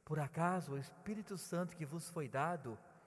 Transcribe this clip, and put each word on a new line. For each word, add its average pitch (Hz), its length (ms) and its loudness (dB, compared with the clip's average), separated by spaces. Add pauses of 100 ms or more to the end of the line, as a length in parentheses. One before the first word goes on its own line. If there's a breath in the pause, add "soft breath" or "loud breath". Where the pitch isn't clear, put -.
"Por 151 140 2
acaso 160 540 4
o 139 40 0
Espírito 202 600 -4
Santo 170 380 0
que 160 100 -4
vos 156 240 -4
foi 151 180 -2
dado, 135 500 0 (300 loud breath)